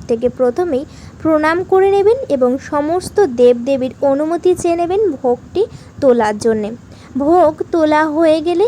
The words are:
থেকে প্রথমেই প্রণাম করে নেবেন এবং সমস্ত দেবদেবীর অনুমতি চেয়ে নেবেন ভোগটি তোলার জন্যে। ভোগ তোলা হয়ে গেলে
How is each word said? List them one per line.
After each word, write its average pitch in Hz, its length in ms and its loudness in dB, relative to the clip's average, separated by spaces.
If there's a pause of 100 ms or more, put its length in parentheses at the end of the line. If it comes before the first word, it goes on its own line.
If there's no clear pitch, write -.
থেকে 233 220 -2
প্রথমেই 254 560 -2 (340)
প্রণাম 311 460 0
করে 381 260 2
নেবেন 403 280 2 (100)
এবং 254 300 0
সমস্ত 302 580 -4 (200)
দেবদেবীর 247 560 2 (100)
অনুমতি 311 520 0
চেয়ে 339 220 -2
নেবেন 349 240 -2 (100)
ভোগটি 254 520 -4 (380)
তোলার 226 380 2
জন্যে। 214 320 -2 (480)
ভোগ 311 340 2 (180)
তোলা 311 360 2
হয়ে 311 340 2
গেলে 349 280 0